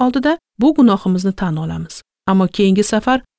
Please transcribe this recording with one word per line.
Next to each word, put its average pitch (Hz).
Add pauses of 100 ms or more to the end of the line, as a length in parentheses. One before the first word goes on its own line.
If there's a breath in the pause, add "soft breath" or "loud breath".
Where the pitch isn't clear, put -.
oldida 269 (220)
bu 294
gunohimizni 190
tan 175
olamiz. 165 (240)
Ammo 190
keyingi 196
safar 254 (180)